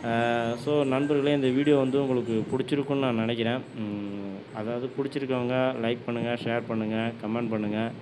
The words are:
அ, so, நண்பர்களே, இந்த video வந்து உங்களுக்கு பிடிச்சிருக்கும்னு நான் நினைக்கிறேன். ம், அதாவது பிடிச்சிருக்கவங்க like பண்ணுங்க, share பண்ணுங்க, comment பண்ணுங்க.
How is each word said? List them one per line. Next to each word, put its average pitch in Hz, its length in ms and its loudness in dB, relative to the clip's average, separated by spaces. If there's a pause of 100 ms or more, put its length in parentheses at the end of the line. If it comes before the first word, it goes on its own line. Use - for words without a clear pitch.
அ, 117 500 2 (100)
so, 147 180 2
நண்பர்களே, 143 500 2
இந்த 139 140 2
video 143 300 6
வந்து 135 240 4
உங்களுக்கு 117 500 2
பிடிச்சிருக்கும்னு 139 480 0
நான் 127 160 2
நினைக்கிறேன். 113 420 0
ம், 101 960 -8
அதாவது 120 420 -4
பிடிச்சிருக்கவங்க 131 840 0
like 117 240 0
பண்ணுங்க, 117 280 -2
share 117 340 0
பண்ணுங்க, 110 440 0 (140)
comment 113 240 -2
பண்ணுங்க. 107 420 -2 (100)